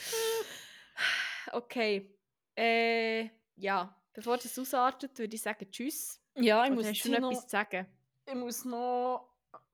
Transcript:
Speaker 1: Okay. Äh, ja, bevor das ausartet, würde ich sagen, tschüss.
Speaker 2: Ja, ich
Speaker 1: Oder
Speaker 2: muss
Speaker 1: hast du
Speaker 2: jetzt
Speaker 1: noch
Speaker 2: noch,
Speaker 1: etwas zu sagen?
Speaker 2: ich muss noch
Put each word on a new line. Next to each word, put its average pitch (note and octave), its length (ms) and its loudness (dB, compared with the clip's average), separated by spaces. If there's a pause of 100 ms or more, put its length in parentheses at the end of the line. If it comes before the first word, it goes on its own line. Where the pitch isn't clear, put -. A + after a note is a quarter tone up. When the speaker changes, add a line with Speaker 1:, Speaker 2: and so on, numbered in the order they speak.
(1500)
Speaker 1:
Okay. G#3+ 600 -2 (420)
Äh, A3+ 760 2 (260)
ja, F#3+ 400 -2 (160)
bevor A#3 240 0
das B3 220 -6
ausartet, C4 600 0
würde A3+ 160 -6
ich A3 80 -8
sagen, G#3 280 -6
tschüss. - 500 -8 (140)
Speaker 2:
Ja, A#3 300 6
ich C#4 60 4
Speaker 1:
Oder C4 60 4
Speaker 2:
muss A3 120 0
Speaker 1:
hast G#3 160 -2
du A#3 40 0
Speaker 2:
jetzt A#3+ 120 4
Speaker 1:
noch - 0 -
Speaker 2:
noch, B3+ 120 0
Speaker 1:
etwas B3 140 -4
zu - 40 -14
sagen? G3 360 -2 (400)
Speaker 2:
ich C4+ 80 -8
muss B3 300 -6
noch B3 680 -2 (440)